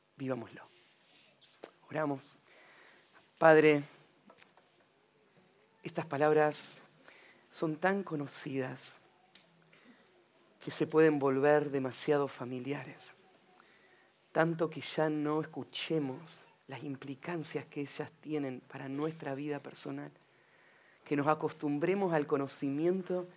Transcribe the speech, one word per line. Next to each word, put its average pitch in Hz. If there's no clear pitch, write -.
vivámoslo. 127
Oramos. 147
Padre, 156
estas 160
palabras 151
son 156
tan 190
conocidas 135
que -
se 151
pueden 156
volver 139
demasiado 139
familiares, 131
tanto 165
que 143
ya 156
no 151
escuchemos 151
las 131
implicancias 143
que -
ellas 143
tienen 139
para 135
nuestra 151
vida 147
personal, 143
que 147
nos 143
acostumbremos 156
al 151
conocimiento 160